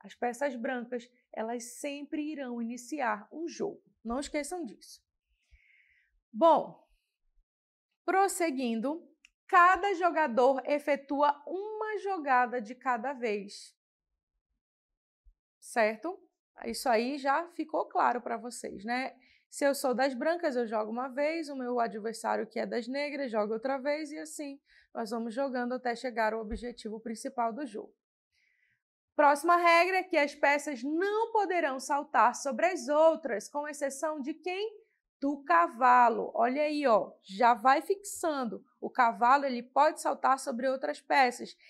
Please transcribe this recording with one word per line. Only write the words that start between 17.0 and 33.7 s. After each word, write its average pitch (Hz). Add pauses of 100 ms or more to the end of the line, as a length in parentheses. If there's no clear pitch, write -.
já 277
ficou 311
claro 247
pra 233
vocês, 220
né? 247 (360)
Se -
eu 277
sou 269
das 262
brancas, 311
eu 240
jogo 214
uma 247
vez, 294
o 285
meu 247
adversário 220
que -
é 220
das 220
negras 277
joga 214
outra 262
vez 294
e 302
assim 294 (360)
nós 226
vamos 226
jogando 247
até 254
chegar 226
ao 220
objetivo 220
principal 226
do 269
jogo. 208 (1200)
Próxima 302
regra 349
é 370
que 370
as 285
peças 285
não 403
poderão 339
saltar 269
sobre 269
as 320
outras, 302
com 294
exceção 294